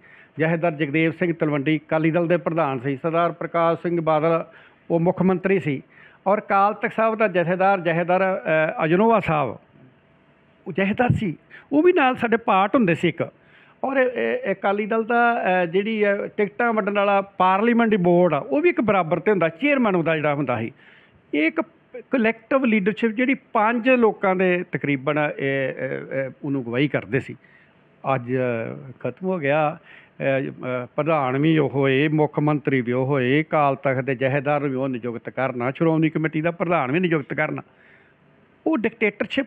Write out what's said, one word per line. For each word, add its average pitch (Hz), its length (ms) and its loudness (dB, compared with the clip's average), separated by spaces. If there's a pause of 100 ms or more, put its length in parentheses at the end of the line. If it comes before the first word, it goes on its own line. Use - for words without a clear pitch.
(380)
ਜਥੇਦਾਰ 165 340 0
ਜਗਦੇਵ 156 380 0
ਸਿੰਘ 170 220 -2
ਤਲਵੰਡੀ 151 460 0
ਅਕਾਲੀ 160 320 0
ਦਲ 170 160 0
ਦੇ 170 100 2
ਪ੍ਰਧਾਨ 156 420 -2
ਸੀ, 135 180 -4
ਸਰਦਾਰ 165 360 0
ਪ੍ਰਕਾਸ਼ 165 500 -2
ਸਿੰਘ 175 180 -2
ਬਾਦਲ 160 440 2 (460)
ਉਹ 165 100 2
ਮੁੱਖ 175 220 0
ਮੰਤਰੀ 185 380 2
ਸੀ, 143 220 -4 (440)
ਔਰ 202 120 2
ਅਕਾਲ 202 360 2
ਤਖਤ 208 180 -6
ਸਾਹਿਬ 226 220 0
ਦਾ 214 140 2
ਜਥੇਦਾਰ, 180 520 2
ਜਥੇਦਾਰ, 175 640 0 (380)
ਅ, 165 40 0
ਅਜਨੋਵਾ 202 360 4
ਸਾਹਿਬ 139 380 -2 (1080)
ਉਹ 185 60 -10
ਜਥੇਦਾਰ 214 380 0
ਸੀ, 190 260 -2 (360)
ਉਹ 294 100 4
ਵੀ 359 100 6
ਨਾਲ 269 240 2
ਸਾਡੇ 233 200 0
ਪਾਰਟ 208 380 2
ਹੁੰਦੇ 196 200 4
ਸੀ 175 140 0
ਇੱਕ। - 200 -4 (560)
ਔਰ 269 120 -2
ਇਹ, 254 140 2 (400)
ਇਹ 190 40 0
ਅਕਾਲੀ 202 320 -2
ਦਲ 226 180 -2
ਦਾ, 233 380 0 (200)
ਅ, 175 40 -2
ਜਿਹੜੀ 202 380 0
ਹੈ 202 220 0
ਟਿਕਟਾਂ 233 460 -2
ਵੰਡਣ 208 220 -2
ਵਾਲਾ 202 260 2
ਪਾਰਲੀਮੈਂਟਰੀ 214 760 2
ਬੋਰਡ 175 380 4
ਆ, 139 40 2
ਉਹ 269 220 -2
ਵੀ 349 80 4
ਇੱਕ 339 120 0
ਬਰਾਬਰ 190 360 0
'ਤੇ 165 140 0
ਹੁੰਦਾ, 170 180 2
ਚੇਅਰਮੈਨ 247 480 0
ਉਹਦਾ 160 200 0
ਜਿਹੜਾ 147 180 0
ਹੁੰਦਾ 127 240 -2
ਸੀ। 113 140 -6 (640)
ਇਹ 302 120 0
ਇੱਕ 320 140 -4 (500)
collective 247 540 0
leadership 220 460 0
ਜਿਹੜੀ 254 240 0
ਪੰਜ 233 560 0
ਲੋਕਾਂ 214 460 2
ਦੇ 180 360 0
ਤਕਰੀਬਨ 143 460 -2
ਇਹ, 147 100 0 (100)
ਇਹ, 135 840 -4
ਇਹ 135 60 -10 (140)
ਉਹਨੂੰ 139 180 -4
ਅਗਵਾਈ 123 260 0
ਕਰਦੇ 123 320 -4
ਸੀ, - 160 -12 (800)
ਅੱਜ 123 220 -4 (640)
ਖਤਮ 127 260 -8
ਹੋ 185 120 -2
ਗਿਆ। 151 400 0 (360)
ਅ, 139 360 -2
ਅ, 127 360 -8 (100)
ਪ੍ਰਧਾਨ 143 420 0
ਵੀ 156 200 2
ਉਹ 139 100 2
ਹੋਏ, 139 400 2
ਮੁੱਖ 151 300 0
ਮੰਤਰੀ 147 420 0
ਵੀ 120 120 -2
ਉਹ 131 140 0
ਹੋਏ, 139 360 0
ਅਕਾਲ 147 340 0
ਤਖਤ 131 280 -2
ਦੇ 131 100 -2
ਜਥੇਦਾਰ 139 540 -2
ਵੀ 131 60 -4
ਉਹ 135 140 -2
ਨਿਯੁਕਤ 120 420 -8
ਕਰਨਾ, 127 400 -4
ਸ਼੍ਰੋਮਣੀ 160 400 2
ਕਮੇਟੀ 156 300 -2
ਦਾ 170 100 0
ਪ੍ਰਧਾਨ 165 420 -2
ਵੀ 170 80 0
ਨਿਯੁਕਤ 160 340 -2
ਕਰਨਾ। 147 280 -4 (1040)
ਉਹ 311 120 0
dictatorship 220 680 -4